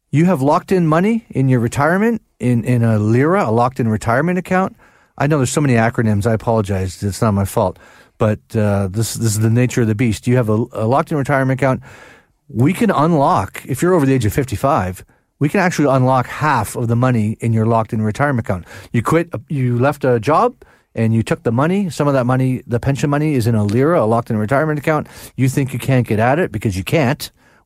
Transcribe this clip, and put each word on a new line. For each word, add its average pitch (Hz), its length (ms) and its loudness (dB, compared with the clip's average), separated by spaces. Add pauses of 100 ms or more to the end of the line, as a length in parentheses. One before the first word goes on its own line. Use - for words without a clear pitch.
(100)
You 156 160 2
have 165 160 2
locked 156 280 0
in 180 160 2
money 190 440 0
in 135 180 0
your 131 100 4
retirement, 175 640 0 (160)
in, 120 260 0
in 120 200 0
a 110 160 2
lira, 131 480 2
a - 20 0
locked 120 300 0
in 117 80 0
retirement 131 500 0
account. 185 380 -2 (420)
I 139 80 0
know 151 120 2
there's 131 120 0
so 160 100 0
many 135 140 2
acronyms. 113 500 2
I 117 100 2
apologize. 101 680 -2
It's 101 180 -4
not 110 140 2
my 98 100 2
fault. 95 340 -2 (400)
But, 107 220 0 (140)
uh, 101 340 0
this, 107 260 -4
this 107 180 -2
is 107 80 -2
the 110 100 2
nature 123 320 2
of 110 60 2
the 110 60 2
beast. 110 320 -2
You 123 100 2
have 117 120 0
a, 110 240 0
a 110 140 -4
locked 143 240 0
in 156 80 -2
retirement 131 420 0
account. 131 220 0 (680)
We 135 240 0
can 208 180 0
unlock, 147 760 0
if 135 160 -4
you're 180 120 2
over 147 120 2
the 135 80 2
age 123 100 0
of 104 80 0
fifty-five, 123 720 -2 (360)
we 147 80 0
can 202 100 -2
actually 160 300 0
unlock 127 400 2
half 135 480 -2
of 123 100 -4
the 117 80 0
money 120 460 0
in 117 120 -2
your 110 140 2
locked 113 260 0
in 110 80 -4
retirement 113 460 -2
account. 90 200 -6 (260)
You 117 100 0
quit, 165 280 0 (180)
you 127 280 -2
left 139 280 0
a 120 160 2
job, 175 340 2 (400)
and 113 200 0
you 113 100 2
took - 180 -4
the 120 80 0
money. 170 400 0
Some 143 160 -2
of 143 80 0
that 123 120 0
money, 127 380 0
the 117 140 -4
pension 139 320 -2
money, 147 240 0
is 117 140 0
in 113 80 2
a 104 80 2
lira, 131 380 2
a 107 40 0
locked 113 240 0
in 113 60 -2
retirement 139 420 -2
account. 151 300 -2 (280)
You 131 120 2
think 135 240 -2
you 120 80 -6
can't 127 260 0
get 107 140 0
at 127 180 2
it 180 140 -2
because 101 240 -4
you 95 80 -4
can't 147 480 -2 (340)